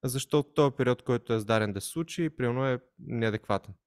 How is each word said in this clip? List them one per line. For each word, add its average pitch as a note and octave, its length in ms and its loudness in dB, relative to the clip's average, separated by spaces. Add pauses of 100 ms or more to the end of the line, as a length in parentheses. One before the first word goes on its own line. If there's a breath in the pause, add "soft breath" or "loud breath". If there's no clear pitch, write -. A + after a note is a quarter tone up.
защото C3+ 500 -2
този C#3+ 220 4
период, B2 260 0
който A#2+ 320 -2
е A2+ 60 2
зададен G#2+ 340 0
да F#2+ 80 -4
се - 60 -10
случи, E3 420 -4
примерно B2+ 360 -2
е B2+ 140 0 (200)
неадекватен. A2 720 -4 (140)